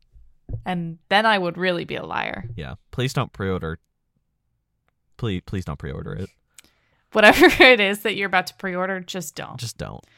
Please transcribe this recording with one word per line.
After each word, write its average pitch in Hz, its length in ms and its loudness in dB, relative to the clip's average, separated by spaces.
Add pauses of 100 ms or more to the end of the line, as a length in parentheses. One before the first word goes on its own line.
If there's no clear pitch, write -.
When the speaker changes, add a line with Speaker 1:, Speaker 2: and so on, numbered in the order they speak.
(640)
Speaker 1:
and 170 340 -6 (100)
then 208 180 4
I 214 120 6
would 175 200 -4
really 180 260 -2
be - 120 -8
a 82 80 -8
liar. - 520 -6
Speaker 2:
Yeah. 67 200 -10 (140)
Please 127 220 -4
don't 127 200 -4
pre-order. 85 460 -4 (1400)
Please, 98 260 -4
please 95 220 -6
don't 76 120 -8
pre-order - 360 -10
it. - 160 -10 (840)
Speaker 1:
Whatever 220 340 8
<laughs> - 160 6
it 247 180 8
is 202 220 0
that 202 140 -2
you're 196 100 -2
about 185 220 0
to - 60 -14
pre-order, 185 460 -6
just 180 360 -10
don't. - 220 -12
Speaker 2:
Just 117 180 -10
don't. - 260 -12 (160)